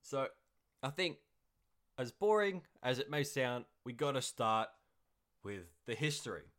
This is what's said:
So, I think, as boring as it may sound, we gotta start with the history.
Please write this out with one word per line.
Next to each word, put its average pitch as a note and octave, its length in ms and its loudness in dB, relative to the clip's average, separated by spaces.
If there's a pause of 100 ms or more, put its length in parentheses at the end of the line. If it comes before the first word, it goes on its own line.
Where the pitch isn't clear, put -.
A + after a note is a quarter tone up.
So, C3+ 260 -2 (520)
I C3 80 -2
think, E3 280 -2 (760)
as B2+ 160 -4
boring G3+ 520 2 (180)
as B2+ 160 2
it - 140 -4
may C#3+ 120 2
sound, B2+ 420 0 (180)
we B2 100 -8
gotta C3+ 300 0
start A2 460 2 (720)
with G2+ 220 -8 (200)
the A#2+ 80 -4
history. A#2+ 520 -2 (140)